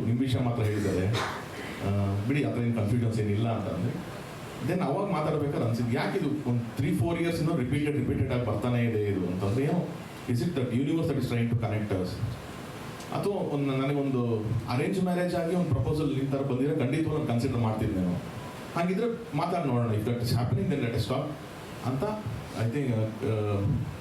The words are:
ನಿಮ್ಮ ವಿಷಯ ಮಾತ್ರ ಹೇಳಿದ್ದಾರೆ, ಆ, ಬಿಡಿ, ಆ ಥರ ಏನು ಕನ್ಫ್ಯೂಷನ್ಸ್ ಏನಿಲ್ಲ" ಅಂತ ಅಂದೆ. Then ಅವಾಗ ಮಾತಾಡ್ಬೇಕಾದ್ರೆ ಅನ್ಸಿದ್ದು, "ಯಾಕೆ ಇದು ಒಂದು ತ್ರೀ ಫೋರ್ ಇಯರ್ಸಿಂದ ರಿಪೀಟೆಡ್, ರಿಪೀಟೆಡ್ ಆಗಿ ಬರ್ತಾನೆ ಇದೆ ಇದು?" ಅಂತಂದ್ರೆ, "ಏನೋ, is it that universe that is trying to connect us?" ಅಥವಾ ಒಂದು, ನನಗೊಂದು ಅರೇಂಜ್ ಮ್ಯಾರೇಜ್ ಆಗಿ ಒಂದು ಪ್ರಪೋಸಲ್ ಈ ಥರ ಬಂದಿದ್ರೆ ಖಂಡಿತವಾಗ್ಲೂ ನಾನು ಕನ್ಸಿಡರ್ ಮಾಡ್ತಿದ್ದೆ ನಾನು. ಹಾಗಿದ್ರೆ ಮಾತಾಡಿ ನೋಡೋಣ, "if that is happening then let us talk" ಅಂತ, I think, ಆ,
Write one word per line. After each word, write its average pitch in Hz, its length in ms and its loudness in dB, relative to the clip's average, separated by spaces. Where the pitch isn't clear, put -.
ನಿಮ್ಮ 120 140 2
ವಿಷಯ 127 180 2
ಮಾತ್ರ 120 240 0
ಹೇಳಿದ್ದಾರೆ, 101 460 2
ಆ, 101 1200 -2
ಬಿಡಿ, 143 160 2
ಆ 113 60 0
ಥರ 123 100 -2
ಏನು 117 140 2
ಕನ್ಫ್ಯೂಷನ್ಸ್ 113 460 2
ಏನಿಲ್ಲ" 107 280 2
ಅಂತ 98 240 -2
ಅಂದೆ. - 420 -2
Then 180 160 2
ಅವಾಗ 196 280 0
ಮಾತಾಡ್ಬೇಕಾದ್ರೆ 147 560 0
ಅನ್ಸಿದ್ದು, 113 240 0
"ಯಾಕೆ 180 260 0
ಇದು 143 320 0
ಒಂದು 120 260 0
ತ್ರೀ 151 200 2
ಫೋರ್ 170 240 2
ಇಯರ್ಸಿಂದ 165 380 2
ರಿಪೀಟೆಡ್, 143 500 0
ರಿಪೀಟೆಡ್ - 240 0
ಆಗಿ 123 140 0
ಬರ್ತಾನೆ 120 380 2
ಇದೆ 110 220 2
ಇದು?" 92 200 0
ಅಂತಂದ್ರೆ, 98 380 0
"ಏನೋ, 160 240 0
is 120 80 2
it - 100 0
that 135 220 0
universe 156 380 2
that 143 100 0
is - 140 0
trying 117 220 2
to - 20 4
connect 104 360 -2
us?" 92 160 0
ಅಥವಾ 196 200 0
ಒಂದು, 139 420 0
ನನಗೊಂದು 135 600 0
ಅರೇಂಜ್ 180 360 0
ಮ್ಯಾರೇಜ್ 180 300 0
ಆಗಿ 180 220 0
ಒಂದು 165 140 2
ಪ್ರಪೋಸಲ್ 143 460 2
ಈ 135 100 0
ಥರ 135 120 0
ಬಂದಿದ್ರೆ 131 360 2
ಖಂಡಿತವಾಗ್ಲೂ 151 380 2
ನಾನು 135 140 0
ಕನ್ಸಿಡರ್ 120 320 0
ಮಾಡ್ತಿದ್ದೆ 107 420 0
ನಾನು. 90 140 2
ಹಾಗಿದ್ರೆ 190 600 0
ಮಾತಾಡಿ 170 320 0
ನೋಡೋಣ, 120 240 2
"if 107 100 2
that 120 160 0
is - 120 -2
happening - 380 2
then 139 120 2
let 120 160 0
us - 120 0
talk" 147 180 0
ಅಂತ, 139 180 0
I 117 140 0
think, 135 160 0
ಆ, 107 680 0